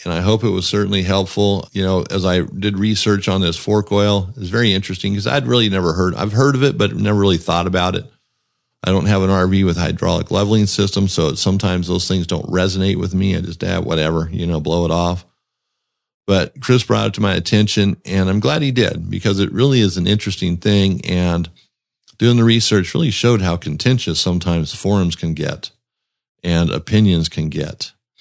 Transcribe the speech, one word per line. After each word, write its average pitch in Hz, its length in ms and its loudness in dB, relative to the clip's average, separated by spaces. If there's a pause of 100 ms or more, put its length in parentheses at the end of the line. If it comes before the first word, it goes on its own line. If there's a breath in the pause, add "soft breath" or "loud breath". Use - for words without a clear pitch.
and 87 100 -4
I 82 80 -2
hope 104 220 2
it 113 60 0
was 92 180 -2
certainly 98 360 0
helpful. 98 680 0
You 98 100 -4
know, 95 300 0
as 95 140 -2
I 92 160 2
did 98 360 -4
research 104 500 0
on 95 140 0
this 87 140 0
fork 104 360 -2
oil, 101 440 0
it's 95 140 -10
very 107 240 0
interesting 98 420 -4
'cause 98 100 -4
I'd 127 220 -2
really 120 220 2
never 87 240 0
heard, 92 200 0
I've 101 200 -4
heard 135 220 4
of 127 80 0
it, 139 140 0
but 104 180 0
never 104 240 0
really 98 180 4
thought 85 300 -2
about 90 280 0
it. 90 100 -8 (800)
I 92 80 0
don't 95 160 2
have 98 160 2
an 92 60 2
R 92 180 4
V 98 160 2
with 85 140 2
hydraulic 87 520 -2
leveling 101 380 2
system, 98 400 0
so 82 280 0
sometimes 92 520 0
those 90 200 -2
things 90 200 -2
don't 90 200 -4
resonate 95 500 0
with 90 160 -4
me. 95 220 0
I 82 60 -2
just, 85 220 -8
"Ah, 90 160 -2
whatever, 80 520 0
you 87 140 -4
know, 85 140 -2
blow 82 260 0
it 80 60 0
off." 87 340 -2 (1000)
But 98 340 -2
Chris 127 240 2
brought 107 240 0
it 95 80 -4
to - 60 -6
my 98 120 0
attention, 101 720 0
and 92 240 0
I'm 101 100 0
glad 147 220 0
he 139 100 0
did 90 380 0
because 98 300 -2
it 98 120 0
really 131 280 2
is 92 180 2
an 87 80 0
interesting 95 520 -2
thing. 98 480 2
And 87 440 0 (680 soft breath)
doing 120 200 4
the 117 60 4
research 110 500 2
really 151 180 0
showed 117 300 2
how 87 160 0
contentious 85 640 -2
sometimes 85 560 0
forums 95 400 0
can 82 180 -4
get 73 380 -6 (720)
and 85 260 0
opinions 90 600 2
can 80 200 -4
get. 76 420 -8 (300 soft breath)